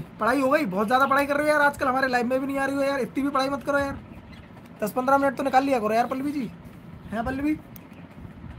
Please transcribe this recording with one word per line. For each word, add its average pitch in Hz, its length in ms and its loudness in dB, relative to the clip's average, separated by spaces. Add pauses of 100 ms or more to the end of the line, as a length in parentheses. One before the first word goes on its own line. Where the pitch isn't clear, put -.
(200)
पढ़ाई 240 220 2
हो 214 80 2
गई? 302 160 4
बहुत 196 220 0
ज़्यादा 262 180 4
पढ़ाई 269 200 4
कर 285 120 0
रहे 302 60 2
हो 302 60 4
यार 302 120 4
आजकल, 285 260 2
हमारे 262 200 2
लाइव 247 200 2
में 262 120 2
भी 269 80 -2
नहीं 277 100 -4
आ 269 80 0
रही 277 100 -2
हो 277 60 0
यार, 277 180 0
इतनी 262 240 -2
भी 285 60 0
पढ़ाई 269 200 0
मत 277 140 -4
करो 285 140 0
यार, 277 200 -2 (840)
दस 208 100 -2
पन्द्रह 269 260 2
मिनट 277 200 2
तो - 60 -4
निकाल 262 200 4
लिया 269 160 2
करो 214 140 0
यार 240 140 2
पल्लवी 262 240 -4
जी, 262 200 -4 (600)
हैं 226 140 -4
पल्लवी? 285 320 -2 (1000)